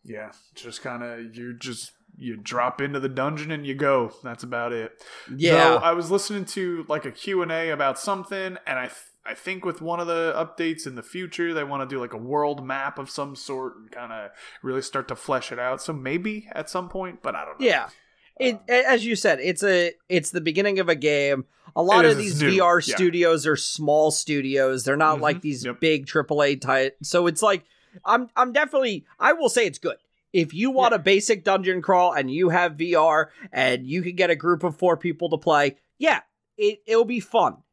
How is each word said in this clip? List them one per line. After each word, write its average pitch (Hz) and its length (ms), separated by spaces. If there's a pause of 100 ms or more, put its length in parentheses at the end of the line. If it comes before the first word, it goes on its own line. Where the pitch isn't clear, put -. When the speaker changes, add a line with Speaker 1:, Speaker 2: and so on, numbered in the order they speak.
Speaker 1:
yeah. 107 280 (240)
Just 117 280
kinda, 120 500
you 120 200
just, 120 380 (280)
you 120 180
drop 123 440
into 139 180
the 135 100
dungeon 147 420
and 147 160
you 135 80
go. 139 360 (120)
That's 120 200
about 120 280
it. 113 320 (320)
Speaker 2:
Yeah. 151 340
Speaker 1:
Though 123 80
I 165 140
was 170 180
listening 196 360
to, 175 420
like, 151 180
a 127 60
Q 185 320
and 165 80
A 165 180
about 139 300
something, 190 680
and 131 140
I 127 80
th-, - 60 (320)
I 110 100
think 180 300
with 170 160
one 170 180
of 170 80
the 165 280
updates 160 520
in 127 80
the 117 80
future, 170 500
they 151 120
wanna 139 200
do, 131 140
like, 120 140
a 113 40
world 139 480
map 135 320
of 139 120
some 139 260
sort 131 400
and 110 160
kinda 113 400 (320)
really 131 180
start 131 280
to 123 60
flesh - 360
it 120 80
out. 127 220
So - 120
maybe 175 600
at - 180
some 180 180
point, 185 320
but 101 140
I 76 100
don't - 140
know. 262 80
Speaker 2:
Yeah. 147 220 (500)
It, 247 160
Speaker 1:
Um, 196 140
Speaker 2:
a-, 254 180
as 233 180
you 233 100
said, 160 260
it's 175 220
a, 180 300 (160)
it's 170 220
the 175 100
beginning 190 380
of 175 100
a 165 60
game. 143 500 (300)
A 165 80
lot 196 220
Speaker 1:
It - 80
Speaker 2:
of - 60
Speaker 1:
is, 214 120
it's 147 80
Speaker 2:
these - 20
Speaker 1:
new. 147 100
Speaker 2:
V 190 100
R 175 180
Speaker 1:
Yeah. 131 160
Speaker 2:
studios 170 500
are 156 100
small 156 540
studios. 135 760
They're 135 120
not 156 240
like 151 160
Speaker 1:
Mm-hmm. 180 40
Speaker 2:
these 131 240
Speaker 1:
Yep. 123 160
Speaker 2:
big 151 260
triple 147 340
A 143 140
ti-, 135 360 (120)
so 175 240
it's 165 160
like, 196 200 (420)
I'm, 240 300
I'm 247 180
definitely, 269 520 (140)
I 285 140
will 311 160
say 240 180
it's 139 120
good. - 180 (360)
If 165 200
you 220 160
want 254 220
Speaker 1:
Yeah. 214 60
Speaker 2:
a - 20
basic 196 440
dungeon 190 380
crawl 180 320
and 135 160
you 170 200
have 170 260
V 170 200
R 156 360 (200)
and 127 360
you 170 160
can 180 120
get 180 140
a 165 60
group 170 280
of 160 140
four 175 200
people 165 340
to 156 60
play, 143 400 (200)
yeah, 277 220 (380)
it, 208 280
it'll 226 200
be 240 160
fun. 185 360 (160)